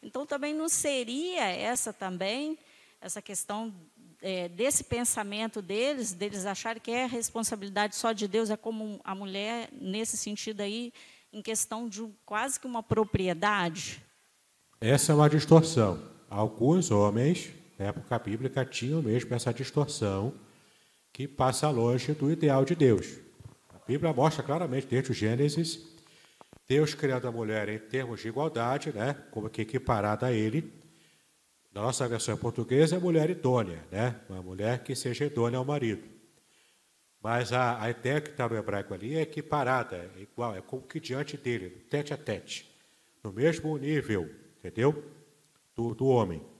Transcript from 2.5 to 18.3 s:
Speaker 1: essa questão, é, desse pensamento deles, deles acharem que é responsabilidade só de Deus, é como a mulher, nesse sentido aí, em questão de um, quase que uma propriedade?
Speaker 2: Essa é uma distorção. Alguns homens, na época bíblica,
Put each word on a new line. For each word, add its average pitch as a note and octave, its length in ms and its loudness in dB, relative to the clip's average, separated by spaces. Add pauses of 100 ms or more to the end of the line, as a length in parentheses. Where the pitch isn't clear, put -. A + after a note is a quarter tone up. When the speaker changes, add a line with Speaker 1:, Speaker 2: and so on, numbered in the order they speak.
Speaker 1:
essa F#3 220 -10
questão, G#3 520 -8 (480)
é, F3+ 280 -4
desse A3+ 340 0
pensamento A3 800 -4
deles, A3+ 500 -2
deles F#3+ 340 -6
acharem A3+ 360 -6
que A#3 100 -8
é B3+ 140 0
responsabilidade G#3+ 920 -2
só A3+ 160 0
de G#3 160 -2
Deus, G#3+ 220 0
é G#3+ 80 0
como A3 480 -8
a G3 100 -6
mulher, G3+ 560 -6
nesse G#3 460 -4
sentido G#3 420 -6
aí, A3 320 -4 (400)
em G#3 100 -12
questão A3+ 460 -4
de G#3 160 -8
um, G#3+ 100 -12 (120)
quase A#3 340 -2
que - 80 -12
uma A#3 160 -6
propriedade? F#3+ 1200 0 (800)
Speaker 2:
Essa C#3 280 6
é D3 40 8
uma D3 140 10
distorção. D3 720 6 (260)
Alguns A2+ 640 2
homens, A2 640 4 (260)
na G2 80 -4
época G#2 320 -4
bíblica, A#2+ 480 -2